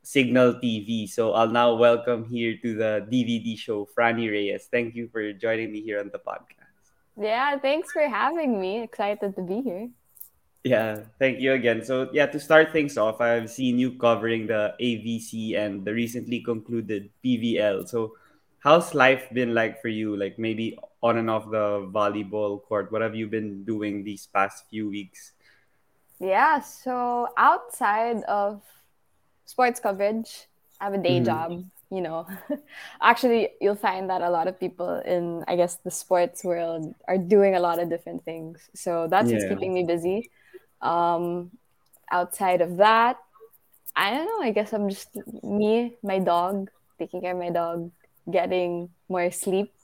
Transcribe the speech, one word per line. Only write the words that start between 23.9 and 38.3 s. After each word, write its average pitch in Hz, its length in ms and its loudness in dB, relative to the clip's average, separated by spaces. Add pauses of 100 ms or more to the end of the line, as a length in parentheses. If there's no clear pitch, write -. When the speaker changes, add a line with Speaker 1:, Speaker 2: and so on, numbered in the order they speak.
Speaker 1:
these 101 260 -12
past - 400 -2
few 110 180 -6
weeks? 101 440 -12 (880)
Speaker 2:
Yeah, 285 420 4
so 247 760 -4
outside 233 920 2
of 202 320 -2 (840)
sports 247 340 2
coverage, 208 680 -2 (340)
I - 40 -8
have 202 100 -4
a 196 80 0
day 175 240 4
Speaker 1:
Mm-hmm. - 0 -
Speaker 2:
job, 170 400 -2 (240)
you 190 160 -4
know. 165 240 -6 (200)
<laughs> - 520 -12
Actually, 233 580 4
you'll 202 220 4
find 190 320 0
that 185 80 -2
a 175 80 0
lot 170 160 2
of 185 140 -4
people 180 500 -4
in, 170 380 -2
I 180 80 0
guess, 175 260 0
the - 80 -10
sports 175 560 0
world 165 480 -4 (140)
are 185 100 0
doing 196 380 6
a 180 40 2
lot 170 220 2
of 170 80 -2
different 170 320 -6
things. 160 540 -14